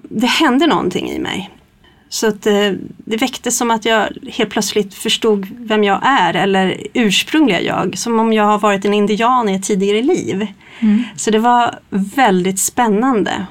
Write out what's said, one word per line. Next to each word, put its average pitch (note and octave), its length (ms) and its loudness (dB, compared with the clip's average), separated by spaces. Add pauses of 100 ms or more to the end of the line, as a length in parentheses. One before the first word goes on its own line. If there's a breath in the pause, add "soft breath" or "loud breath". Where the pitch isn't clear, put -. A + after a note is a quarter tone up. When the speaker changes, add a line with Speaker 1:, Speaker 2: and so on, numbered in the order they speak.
Speaker 1:
det A3+ 240 -2
hände C#4 400 2
någonting D#3+ 440 0
i C#2 80 -6
mig. - 320 -6 (600 soft breath)
Så - 160 -2
att, G#3+ 200 -2
eh, G#3 240 2 (260)
det A3 200 -8
väcktes B3 400 -4
som A#3 140 0
att A3 140 -2
jag A3+ 240 0 (240)
helt G#3+ 180 -2
plötsligt G#3 440 -2
förstod G#3 520 -2 (120)
vem G#3+ 260 0
jag G3 180 2
är, G3+ 320 2
eller F#3+ 420 0 (180)
ursprungliga A#3 680 2
jag, - 360 -2
som A3+ 220 0
om A3+ 120 2
jag G#3+ 120 2
har G#3 140 4
varit G3 260 0
en G3+ 100 2
indian A3 540 2
i F#3+ 60 0
ett F#3+ 80 -4
tidigare G3+ 400 0
liv. G#3+ 440 0 (340 loud breath)
Speaker 2:
Mm. G#3+ 220 4 (140 loud breath)
Speaker 1:
Så - 140 -2
det G#3+ 80 4
var A#3+ 400 2 (120)
väldigt F#3+ 720 0
spännande. A3 920 0